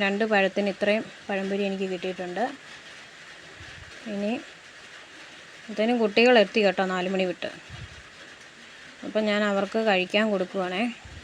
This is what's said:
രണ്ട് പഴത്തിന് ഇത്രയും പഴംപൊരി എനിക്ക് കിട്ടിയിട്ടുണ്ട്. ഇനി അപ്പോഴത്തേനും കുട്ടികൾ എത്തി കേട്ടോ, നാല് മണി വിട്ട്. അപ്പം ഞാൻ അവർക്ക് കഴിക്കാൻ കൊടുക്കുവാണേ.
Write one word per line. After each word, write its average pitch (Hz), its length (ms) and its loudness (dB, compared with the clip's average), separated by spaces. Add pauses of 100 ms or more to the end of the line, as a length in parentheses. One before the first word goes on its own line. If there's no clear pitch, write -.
രണ്ട് 202 280 2
പഴത്തിന് 202 420 4
ഇത്രയും 208 300 0 (240)
പഴംപൊരി 196 420 -2
എനിക്ക് 190 240 -4
കിട്ടിയിട്ടുണ്ട്. 185 500 -4 (1700)
ഇനി 202 160 -2 (1300)
അപ്പോഴത്തേനും 220 420 0
കുട്ടികൾ 233 400 6
എത്തി 190 220 2
കേട്ടോ, 185 260 4
നാല് 185 220 0
മണി 190 180 2
വിട്ട്. - 180 -6 (1600)
അപ്പം 202 240 0
ഞാൻ 208 200 2
അവർക്ക് 202 400 0
കഴിക്കാൻ 202 440 2
കൊടുക്കുവാണേ. 185 500 -2 (400)